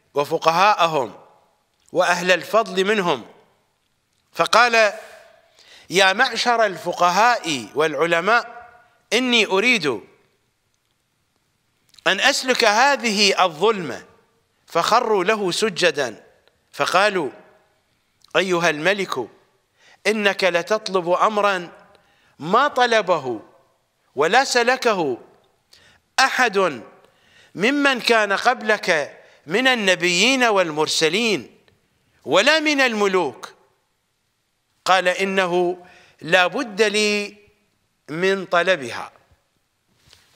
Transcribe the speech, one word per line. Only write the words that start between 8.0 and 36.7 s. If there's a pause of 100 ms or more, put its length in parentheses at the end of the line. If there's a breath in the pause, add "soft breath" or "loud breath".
إني
أريد (2250)
أن
أسلك
هذه
الظلمة"، (600)
فخروا
له
سجدا، (480)
فقالوا: (1040)
"أيها
الملك، (800 soft breath)
إنك
لتطلب
أمرا (640 soft breath)
ما
طلبه (720)
ولا
سلكه (1040 soft breath)
أحد (720 soft breath)
ممن
كان
قبلك (280 soft breath)
من
النبيين
والمرسلين (640)
ولا
من
الملوك". (1300)
قال:
"إنه (340 loud breath)
لا
بد